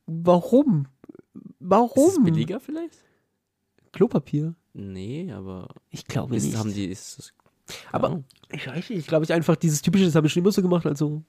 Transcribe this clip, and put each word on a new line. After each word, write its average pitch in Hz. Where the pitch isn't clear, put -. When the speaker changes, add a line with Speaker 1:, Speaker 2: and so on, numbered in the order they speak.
Speaker 1:
warum? 175
Warum? 240
Speaker 2:
Ist 381
es 262
billiger 165
vielleicht? 320
Speaker 1:
Klopapier? 160
Speaker 2:
Nee, 107
aber 95
Speaker 1:
Ich -
glaube 120
Speaker 2:
ist, 127
Speaker 1:
nicht. 143
Speaker 2:
haben 107
die, 101
ist -
das, -
keine -
Speaker 1:
Aber -
Speaker 2:
Ahnung. 160
Speaker 1:
ich -
weiß 143
nicht, 220
ich 139
glaube 156
ich 165
einfach, 165
dieses 151
typische, 190
das 165
haben 160
wir 151
schon 175
immer 202
so 202
gemacht, 175
also 151